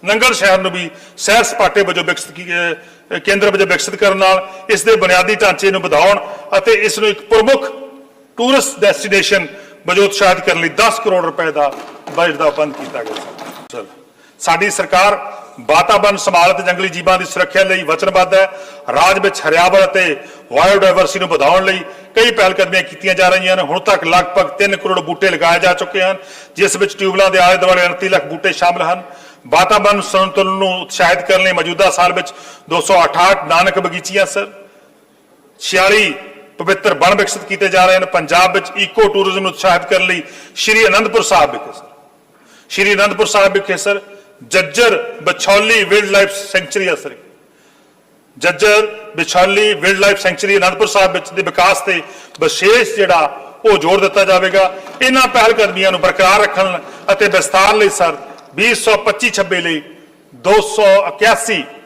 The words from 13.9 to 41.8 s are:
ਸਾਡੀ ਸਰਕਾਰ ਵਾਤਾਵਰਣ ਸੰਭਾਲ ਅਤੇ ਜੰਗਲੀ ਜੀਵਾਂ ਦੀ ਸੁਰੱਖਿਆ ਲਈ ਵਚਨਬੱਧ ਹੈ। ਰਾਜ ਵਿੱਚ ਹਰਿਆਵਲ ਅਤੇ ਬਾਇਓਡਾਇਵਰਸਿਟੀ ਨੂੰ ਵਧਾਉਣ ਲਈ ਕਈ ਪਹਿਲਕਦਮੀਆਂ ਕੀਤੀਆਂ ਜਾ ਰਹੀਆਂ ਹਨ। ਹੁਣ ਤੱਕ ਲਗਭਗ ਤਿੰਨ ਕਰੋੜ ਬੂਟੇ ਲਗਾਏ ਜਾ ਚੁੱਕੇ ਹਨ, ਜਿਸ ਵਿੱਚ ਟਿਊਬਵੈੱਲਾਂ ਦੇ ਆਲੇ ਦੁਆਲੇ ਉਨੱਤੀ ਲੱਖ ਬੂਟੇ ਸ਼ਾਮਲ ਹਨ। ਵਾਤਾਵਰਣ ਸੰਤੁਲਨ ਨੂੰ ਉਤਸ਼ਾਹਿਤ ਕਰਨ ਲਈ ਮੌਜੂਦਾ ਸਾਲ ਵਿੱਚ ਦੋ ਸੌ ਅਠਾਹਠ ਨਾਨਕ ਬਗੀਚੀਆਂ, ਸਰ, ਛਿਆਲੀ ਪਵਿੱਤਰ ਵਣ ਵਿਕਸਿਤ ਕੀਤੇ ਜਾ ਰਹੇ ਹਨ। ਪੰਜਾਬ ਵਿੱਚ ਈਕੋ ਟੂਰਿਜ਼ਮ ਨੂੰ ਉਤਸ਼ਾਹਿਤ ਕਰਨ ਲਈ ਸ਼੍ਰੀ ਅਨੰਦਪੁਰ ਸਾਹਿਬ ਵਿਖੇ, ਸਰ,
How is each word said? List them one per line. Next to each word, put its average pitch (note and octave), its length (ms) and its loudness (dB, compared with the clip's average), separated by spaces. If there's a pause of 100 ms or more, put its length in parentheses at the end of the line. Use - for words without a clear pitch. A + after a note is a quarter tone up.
ਸਾਡੀ F3 300 0
ਸਰਕਾਰ F#3+ 640 0 (260)
ਵਾਤਾਵਰਣ F3+ 560 2
ਸੰਭਾਲ F3+ 360 2
ਅਤੇ F#3 120 0
ਜੰਗਲੀ F#3 260 -2
ਜੀਵਾਂ F3+ 300 0
ਦੀ F#3 60 -6
ਸੁਰੱਖਿਆ F3+ 380 0
ਲਈ F#3 200 -2
ਵਚਨਬੱਧ F#3 500 0
ਹੈ। F#3+ 180 4 (420)
ਰਾਜ F3+ 260 2
ਵਿੱਚ F#3+ 220 -2
ਹਰਿਆਵਲ F3+ 440 4
ਅਤੇ F#3 320 0 (340)
ਬਾਇਓਡਾਇਵਰਸਿਟੀ F#3 680 2
ਨੂੰ F#3 80 -4
ਵਧਾਉਣ E3 380 2
ਲਈ F#3+ 140 -2 (360)
ਕਈ A#3 160 2
ਪਹਿਲਕਦਮੀਆਂ F#3+ 520 0
ਕੀਤੀਆਂ F#3+ 300 -4
ਜਾ F#3 160 2
ਰਹੀਆਂ F#3 240 2
ਹਨ। F#3+ 60 0
ਹੁਣ E3 200 -4
ਤੱਕ F#3+ 240 0
ਲਗਭਗ F3+ 440 2
ਤਿੰਨ G3+ 280 -2
ਕਰੋੜ F#3 240 -2
ਬੂਟੇ F3 300 -2
ਲਗਾਏ E3+ 300 2
ਜਾ F3+ 140 2
ਚੁੱਕੇ F#3 280 -4
ਹਨ, F#3+ 160 -2 (380)
ਜਿਸ G3 200 0
ਵਿੱਚ G3+ 220 -4
ਟਿਊਬਵੈੱਲਾਂ F#3+ 340 0
ਦੇ F#3 80 2
ਆਲੇ F3+ 180 4
ਦੁਆਲੇ F3+ 280 2
ਉਨੱਤੀ F3+ 240 -4
ਲੱਖ F#3 160 0
ਬੂਟੇ E3 260 -4
ਸ਼ਾਮਲ F3 300 -2
ਹਨ। F3+ 220 -4 (440)
ਵਾਤਾਵਰਣ G3 540 2
ਸੰਤੁਲਨ F#3+ 480 0
ਨੂੰ F#3+ 320 -2
ਉਤਸ਼ਾਹਿਤ F3 460 0
ਕਰਨ F#3+ 160 2
ਲਈ F#3+ 80 2
ਮੌਜੂਦਾ E3+ 380 0
ਸਾਲ F3 240 0
ਵਿੱਚ F3+ 200 -6 (360)
ਦੋ E3 120 -2
ਸੌ F3+ 220 4
ਅਠਾਹਠ F3 440 2
ਨਾਨਕ F#3 320 2
ਬਗੀਚੀਆਂ, F3+ 460 -2
ਸਰ, G3+ 220 -6 (1120)
ਛਿਆਲੀ F#3+ 540 0 (440)
ਪਵਿੱਤਰ F#3+ 360 0
ਵਣ F3 220 2
ਵਿਕਸਿਤ G3+ 280 -4
ਕੀਤੇ G3 240 -4
ਜਾ F#3 180 4
ਰਹੇ F#3 120 4
ਹਨ। F#3 80 0
ਪੰਜਾਬ E3+ 480 0
ਵਿੱਚ G3 120 -2 (120)
ਈਕੋ G3+ 300 2
ਟੂਰਿਜ਼ਮ F#3+ 320 0
ਨੂੰ F#3+ 120 -4
ਉਤਸ਼ਾਹਿਤ F3 340 0
ਕਰਨ F#3 220 0
ਲਈ F3 160 -4 (320)
ਸ਼੍ਰੀ A3 320 2
ਅਨੰਦਪੁਰ G#3+ 340 0
ਸਾਹਿਬ D3+ 300 2
ਵਿਖੇ, - 220 -12
ਸਰ, - 140 -20 (840)